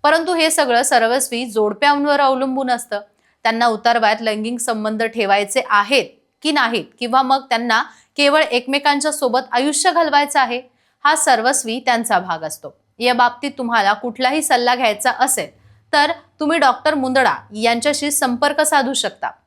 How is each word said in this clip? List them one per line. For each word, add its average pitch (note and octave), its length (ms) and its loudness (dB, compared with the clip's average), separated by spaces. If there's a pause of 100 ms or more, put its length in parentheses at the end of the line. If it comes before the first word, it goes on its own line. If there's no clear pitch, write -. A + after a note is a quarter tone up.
परंतु D#4+ 300 2
हे D#4+ 160 2
सगळं B3+ 320 2
सर्वस्वी B3 640 0
जोडप्यांवर C#4 760 0
अवलंबून C4 520 0
असतं. A#3 280 -6 (440)
त्यांना A3+ 240 2
उतार A3+ 320 2
वयात A3 220 2
लैंगिक A3 380 -4
संबंध A3 440 -4
ठेवायचे G#3 680 0
आहेत G#3 360 2 (380)
की D4+ 80 0
नाहीत A#3 340 -2 (140)
किंवा B3 220 0
मग C4 280 0
त्यांना A#3 340 0 (340)
केवळ C#4+ 240 4
एकमेकांच्या C#4 680 0
सोबत C4 400 -2
आयुष्य C#4+ 400 0
घालवायचं D4+ 480 2
आहे, B3 220 -2 (440)
हा D4+ 100 4
सर्वस्वी B3+ 640 0
त्यांचा A#3 400 0
भाग E3+ 240 -6
असतो. - 320 -12 (240)
या B3 140 0
बाबतीत A#3+ 440 0
तुम्हाला A3+ 360 0
कुठलाही B3+ 480 -2
सल्ला B3 340 2
घ्यायचा A#3 440 0
असेल G#3+ 400 -2 (340)
तर D4+ 180 2 (280)
तुम्ही D#4 200 0
डॉक्टर B3+ 340 2
मुंदडा B3+ 400 2 (220)
यांच्याशी A#3 560 -2
संपर्क C#4+ 500 0
साधू C#4 320 0
शकता - 360 -6 (180)